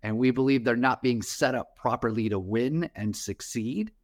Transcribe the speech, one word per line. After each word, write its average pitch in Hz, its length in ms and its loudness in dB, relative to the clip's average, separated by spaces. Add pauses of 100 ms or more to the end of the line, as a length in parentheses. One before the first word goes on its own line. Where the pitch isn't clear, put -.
And 107 160 -4
we 127 140 4
believe 131 320 4
they're 117 120 4
not 123 260 2
being 123 200 2
set 127 340 0
up - 200 -6
properly 113 540 0
to 101 100 0
win 120 560 -2
and 104 200 -4
succeed. 127 760 -6 (120)